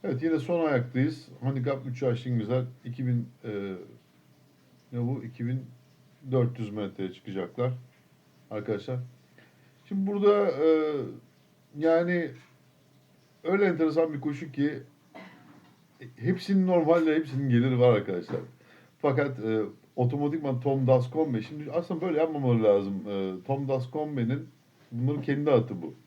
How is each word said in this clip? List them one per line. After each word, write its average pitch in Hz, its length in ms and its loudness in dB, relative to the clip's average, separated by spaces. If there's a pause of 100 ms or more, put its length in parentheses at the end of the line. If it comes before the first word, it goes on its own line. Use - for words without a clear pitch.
Evet, 143 200 -2
yine 160 160 2
son 170 260 0
ayaktayız. 135 600 0 (140)
Handikap 135 460 -2
üç 123 140 -8
yaşlı 123 280 -2
İngilizler 120 340 0 (220)
iki 123 220 -6
bin, 120 200 0 (160)
e, 117 60 -10 (1400)
ne 120 160 -4
bu? 127 160 -4
İki 117 240 -8
bin 131 140 -2 (720)
dört 123 280 2
yüz 107 100 -6
metreye 98 440 -6
çıkacaklar 98 580 -4 (800)
arkadaşlar. 110 480 -6 (920)
Şimdi 196 220 -2
burada, 202 360 4
e, 156 460 4 (840)
yani 165 540 2 (1120)
öyle 196 220 4
enteresan 160 480 2
bir 139 80 -8
koşu 147 300 -6
ki 143 200 0 (1400)
hepsinin 185 520 0
normalde 165 480 4
hepsinin 135 340 -2
geliri 123 300 4
var 123 140 8
arkadaşlar. 98 460 -2 (600)
Fakat, 139 380 0
e, 110 220 0 (340)
otomatikman 143 640 -2
Tom 135 280 0
Dascombe, 127 540 2
şimdi 147 300 -10
aslında 170 300 -4
böyle 160 180 0
yapmamaları 139 440 2
lazım. 101 300 4 (160)
E, 98 220 -2 (160)
Tom 139 200 -2
Dascombe'nin, 135 800 -2 (440)
bunların 131 300 -2
kendi 147 300 0
atı 107 300 2
bu. 80 120 -10 (140)